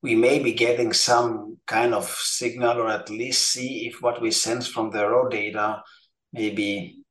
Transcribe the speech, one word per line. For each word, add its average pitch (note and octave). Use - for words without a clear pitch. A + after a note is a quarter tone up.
We A#2
may B2+
be A#2+
getting A#2+
some A#2
kind A2+
of G2+
signal, B2
or A2+
at G#2+
least A#2
see B2+
if -
what A#2
we A2+
sense A#2
from A2
the G#2
raw B2
data G#2+
may A2
be G2+